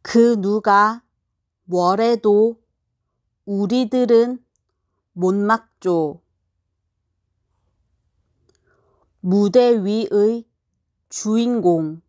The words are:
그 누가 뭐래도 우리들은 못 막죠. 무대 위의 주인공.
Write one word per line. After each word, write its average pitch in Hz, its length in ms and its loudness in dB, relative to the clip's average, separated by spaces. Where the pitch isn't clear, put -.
그 233 400 2
누가 208 640 0
뭐래도 214 920 0
우리들은 240 960 0
못 185 220 -2
막죠. 185 880 -2
무대 202 640 2
위의 214 640 -2
주인공. 180 1000 -2